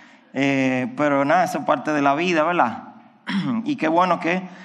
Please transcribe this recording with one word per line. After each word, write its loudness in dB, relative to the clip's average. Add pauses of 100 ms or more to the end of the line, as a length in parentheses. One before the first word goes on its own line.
(320)
Eh, 0
pero 2
nada, 4
eso -2
es -8
parte 0
de 0
la 4
vida, 0
¿verdad? -2 (340)
<clears throat> -2
Y -2
qué -2
bueno 2
que -2 (240)